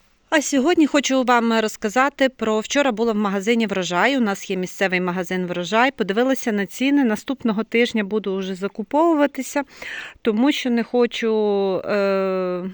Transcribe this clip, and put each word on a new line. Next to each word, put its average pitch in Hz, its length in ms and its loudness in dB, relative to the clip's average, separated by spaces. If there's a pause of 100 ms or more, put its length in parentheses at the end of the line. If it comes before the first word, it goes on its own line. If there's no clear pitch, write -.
(300)
А 311 120 2
сьогодні 302 440 2
хочу 262 360 0
вам 233 380 2
розказати 247 680 0
про, 220 320 -2
вчора 277 320 0
була 226 200 0
в 208 40 0
магазині 208 500 0
«Врожай». 190 500 0
У 262 40 2
нас 202 300 -2
є 190 60 -2
місцевий 185 440 -2
магазин 185 460 -2
«Врожай». 180 440 0
Подивилася 233 640 0
на 202 140 -2
ціни. 277 380 0
Наступного 220 600 -2
тижня 233 400 0
буду 196 320 -4
вже 190 180 -6
закуповуватися, 277 1080 0 (580)
тому 240 300 2
що - 180 -2
не 233 140 0
хочу, 240 480 0 (520)
е, 190 880 0